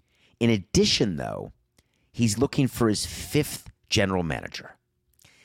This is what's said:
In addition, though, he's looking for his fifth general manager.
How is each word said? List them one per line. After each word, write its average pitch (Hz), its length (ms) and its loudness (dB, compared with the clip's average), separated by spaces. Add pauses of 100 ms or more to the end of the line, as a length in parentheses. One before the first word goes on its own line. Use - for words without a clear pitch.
(400)
In 117 100 4
addition, 113 680 2
though, 52 360 -8 (580)
he's 110 260 0
looking 135 300 2
for 117 220 0
his - 180 0
fifth - 640 -4 (180)
general 95 360 2
manager. 57 480 -8 (720)